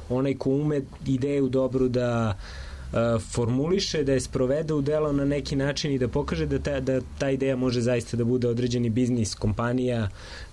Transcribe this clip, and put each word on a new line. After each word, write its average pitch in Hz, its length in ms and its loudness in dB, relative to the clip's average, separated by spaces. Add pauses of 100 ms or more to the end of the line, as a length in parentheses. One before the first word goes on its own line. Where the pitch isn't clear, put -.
onaj 135 260 2
ko 135 160 -2
ume 147 300 2 (260)
ideju 135 420 2
dobru 127 400 2
da, 117 480 0 (520)
e, - 80 -4 (240)
formuliše, 143 840 0
da 139 80 2
je 131 80 4
sprovede 147 540 0
u 147 80 2
delo 151 300 2
na 139 120 2
neki 143 320 0
način 139 360 0
i 131 60 2
da 123 100 0
pokaže 147 380 -2
da 139 120 0
ta, 139 220 -2
da 131 200 0 (180)
ta 139 120 0
ideja 135 260 2
može 127 240 0
zaista 120 360 0
da 117 80 2
bude 120 240 2
određeni 120 420 0
biznis, 120 440 2
kompanija, 120 720 0 (440)